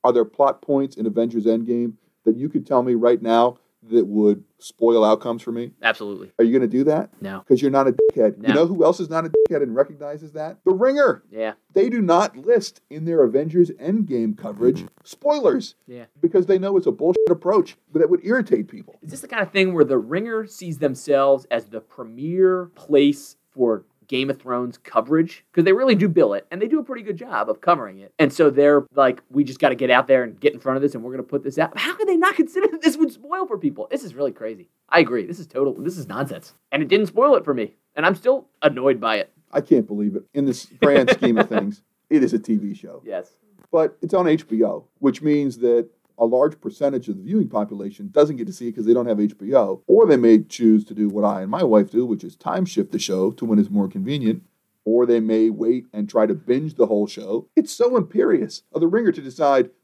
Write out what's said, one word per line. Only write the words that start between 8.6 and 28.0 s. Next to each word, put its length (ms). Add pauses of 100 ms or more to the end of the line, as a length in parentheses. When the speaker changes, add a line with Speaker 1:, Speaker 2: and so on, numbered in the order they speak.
Speaker 1:
who 160
else 160
is 100
not 160
a 40
dickhead 340
and 120
recognizes 580
that? 320
The 80
Ringer. 580
Speaker 2:
Yeah. 220 (200)
Speaker 1:
They 160
do 120
not 360
list 440 (100)
in 140
their 180
Avengers 480
Endgame 680
coverage 480 (180)
spoilers. 720 (120)
Speaker 2:
Yeah. 180 (160)
Speaker 1:
Because 240
they 140
know 180
it's 100
a 40
bullshit 380
approach 480 (160)
that 160
would 160
irritate 420
people. 340
Speaker 2:
Is 100
this 100
the 60
kind 160
of 80
thing 220
where 120
the 120
Ringer 500
sees 320
themselves 720
as 140
the 160
premier 840 (100)
place 600 (140)
for 360 (220)
Game 220
of 120
Thrones 360
coverage? 760
'Cause 100
they 100
really 220
do 140
bill 240
it, 180
and 100
they 60
do 120
a 40
pretty 180
good 160
job 320
of 120
covering 380
it. 200